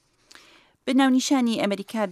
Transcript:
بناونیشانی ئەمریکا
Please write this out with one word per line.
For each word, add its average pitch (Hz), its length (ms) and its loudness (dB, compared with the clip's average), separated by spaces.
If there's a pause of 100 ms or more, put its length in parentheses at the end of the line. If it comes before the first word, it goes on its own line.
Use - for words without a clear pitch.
(880)
بناونیشانی 262 760 2
ئەمریکا 202 500 -4